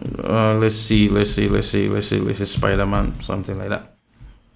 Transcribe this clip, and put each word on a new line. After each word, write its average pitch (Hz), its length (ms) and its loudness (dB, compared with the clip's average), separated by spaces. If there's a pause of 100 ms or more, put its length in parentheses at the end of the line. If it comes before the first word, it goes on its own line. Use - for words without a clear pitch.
(240)
uh, 110 320 2
let's 110 200 2
see, 107 340 4
let's 101 220 2
see, 104 160 2
let's 101 200 0
see, 101 200 0
let's 104 200 -2
see, 104 120 0
let's 104 200 -2
see, 101 60 -2
Spider-Man, 98 760 0
something 98 360 -6
like 98 120 -8
that, - 280 -8 (580)